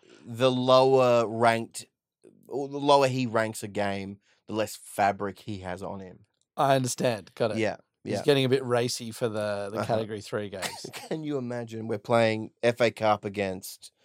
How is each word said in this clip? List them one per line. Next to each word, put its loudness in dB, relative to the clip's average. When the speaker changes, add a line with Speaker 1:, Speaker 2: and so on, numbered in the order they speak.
Speaker 1:
the 2
lower 6
ranked, 0
or -6
the -10
lower 6
he 0
ranks -2
a -10
game, -4
the -8
less -2
fabric -2
he -10
has -10
on -10
him. -20
Speaker 2:
I 2
understand. -2
Got 0
it. -4
Speaker 1:
Yeah. -2
Speaker 2:
He's -4
Speaker 1:
Yeah. -4
Speaker 2:
getting 4
a 0
bit 2
racy -2
for -4
the, -6
the -6
Speaker 1:
Uh-huh. -2
Speaker 2:
category -2
three -8
games. -10
Speaker 1:
<laughs> -16
Can -6
you -4
imagine? -8
We're -2
playing 2
F 2
A 4
Cup 0
against -8